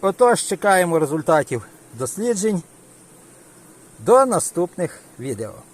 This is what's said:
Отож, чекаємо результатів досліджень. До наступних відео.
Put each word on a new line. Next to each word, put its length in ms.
Отож, 400
чекаємо 580
результатів 680
досліджень. 680
До 260
наступних 760
відео. 340